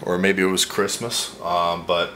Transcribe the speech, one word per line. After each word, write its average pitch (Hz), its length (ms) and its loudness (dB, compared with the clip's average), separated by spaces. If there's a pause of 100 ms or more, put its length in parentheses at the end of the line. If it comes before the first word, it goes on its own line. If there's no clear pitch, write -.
or 90 160 0
maybe 95 240 4
it 95 40 4
was 92 180 2
Christmas, - 760 -4
um, 85 460 0
but 87 280 0